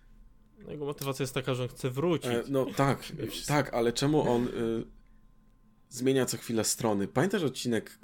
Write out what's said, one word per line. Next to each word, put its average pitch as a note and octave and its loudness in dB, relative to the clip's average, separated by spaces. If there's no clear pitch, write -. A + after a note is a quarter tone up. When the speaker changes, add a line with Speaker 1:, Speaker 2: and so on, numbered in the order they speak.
Speaker 1:
Jego D3 -8
motywacja C#3 -4
jest B2+ -4
taka, C3+ -2
że B2 -2
on B2 -4
chce B2+ -6
wrócić. C#3 0
Speaker 2:
E, A#2+ 0
no C3+ 2
tak, C#3 4
Speaker 1:
<laughs> - -12
Przede - -8
wszystkim. - -2
Speaker 2:
tak, - 2
ale A#2 2
czemu C#3+ 2
on, A#2+ 2
y, - -4
zmienia C3 2
co - -4
chwilę A2+ -2
strony? G2+ 0
Pamiętasz F#3 2
odcinek A#2+ -2